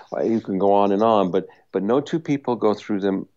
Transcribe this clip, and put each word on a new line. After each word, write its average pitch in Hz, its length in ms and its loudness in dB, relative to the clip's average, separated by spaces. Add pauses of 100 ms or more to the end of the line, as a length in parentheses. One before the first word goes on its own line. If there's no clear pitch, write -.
(240)
you 113 180 0
can 98 180 -4
go 98 140 4
on 101 180 4
and 98 100 2
on, 107 300 2
but, 92 160 -2 (240)
but 95 100 -2
no 117 200 0
two 165 180 -6
people 139 360 -4
go 104 200 0
through 104 240 -6
them 98 380 -2